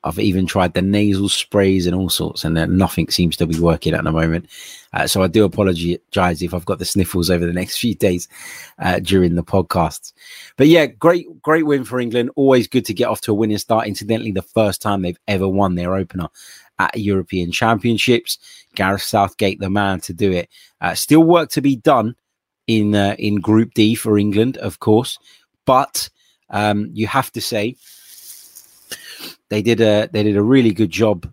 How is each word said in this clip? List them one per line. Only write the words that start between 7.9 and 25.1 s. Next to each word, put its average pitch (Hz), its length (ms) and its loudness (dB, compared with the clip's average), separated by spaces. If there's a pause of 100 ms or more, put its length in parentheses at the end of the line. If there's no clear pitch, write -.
days, 90 320 -4 (500)
uh, 92 220 -2
during 90 340 2
the 85 80 -2
podcasts. - 680 -4 (440)
But 139 120 4
yeah, 160 180 6
great, 170 560 -2
great 156 240 0
win 143 160 0
for 123 160 -6
England. 120 380 -2
Always 135 320 4
good 123 160 0
to 107 100 -6
get 117 140 0
off 107 140 -4
to 110 100 -2
a - 20 2
winning 107 240 0
start. 110 300 0
Incidentally, 110 420 -4
the 92 120 -4
first 107 380 0
time 101 220 -2
they've 87 240 -6
ever 98 220 0
won 95 260 0
their 87 220 -4
opener 92 320 -6 (500)
at - 180 -2
European 95 540 -2
Championships. 117 880 0 (380)
Gareth 101 260 0
Southgate, 101 560 -2
the 95 120 -6
man 98 320 -2
to - 100 -12
do 95 180 -2
it. 87 180 -4 (320)
Uh, 90 140 -4
still 160 300 4
work 165 260 4
to 151 100 -4
be 139 140 2
done 120 400 0 (540)
in, 104 260 2
uh, 101 240 0
in 104 220 -2
Group 107 340 2
D 113 220 4
for 104 220 0
England, 107 400 0
of - 200 -10
course, 110 400 0 (460)